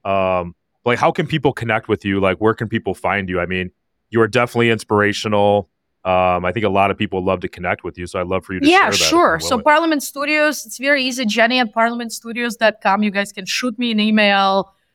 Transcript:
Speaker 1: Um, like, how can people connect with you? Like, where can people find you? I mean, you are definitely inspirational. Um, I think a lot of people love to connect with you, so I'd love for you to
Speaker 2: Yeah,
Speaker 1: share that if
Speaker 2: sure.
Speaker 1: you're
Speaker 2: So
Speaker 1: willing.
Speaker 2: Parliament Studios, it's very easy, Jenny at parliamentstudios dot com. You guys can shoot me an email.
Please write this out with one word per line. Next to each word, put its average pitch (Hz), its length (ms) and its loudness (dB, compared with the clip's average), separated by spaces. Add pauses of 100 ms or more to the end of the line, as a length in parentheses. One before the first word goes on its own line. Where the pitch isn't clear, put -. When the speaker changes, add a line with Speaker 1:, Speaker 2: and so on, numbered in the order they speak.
Speaker 1:
Um, 92 500 -2 (300)
like, 120 140 0
how 156 120 2
can 170 160 -4
people 139 260 0
connect 117 360 -4
with 104 160 0
you? 98 160 0
Like, 95 180 2
where 110 160 2
can 110 140 -6
people 98 260 -4
find 95 340 -2
you? 90 120 -2
I 87 60 -2
mean, 90 240 -4 (400)
you 113 100 0
are 113 80 4
definitely 117 420 2
inspirational. 104 960 0 (360)
Um, 92 400 2
I 90 80 0
think 107 120 -4
a 101 40 0
lot 98 240 2
of 95 40 -2
people 95 280 -4
love 92 160 0
to 90 80 -8
connect 90 340 -6
with 87 160 -10
you, 90 80 -8
so 92 140 -6
I'd 90 80 -4
love 92 160 -4
for 95 100 -8
you 185 60 -4
to 277 80 0
Speaker 2:
Yeah, 370 140 4
Speaker 1:
share 247 80 0
that 208 100 -2
if - 80 -
Speaker 2:
sure. 330 240 4
Speaker 1:
you're 165 80 -2
Speaker 2:
So 160 160 -8
Speaker 1:
willing. 214 80 -6
Speaker 2:
Parliament 311 400 2
Studios, 302 600 -2
it's - 140 -16
very 277 240 0
easy, 254 240 -4
Jenny 233 320 2
at 247 160 -2
parliamentstudios 233 840 -4
dot 214 240 2
com. 208 220 0
You 208 80 0
guys 196 220 -4
can 190 120 -12
shoot 240 320 -6
me 240 140 -4
an 214 80 0
email. 202 760 2 (220)